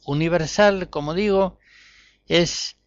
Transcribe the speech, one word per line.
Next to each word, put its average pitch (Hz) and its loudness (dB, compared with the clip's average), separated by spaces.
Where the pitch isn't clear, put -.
universal, 165 0
como 151 -6
digo, 196 0
es - -2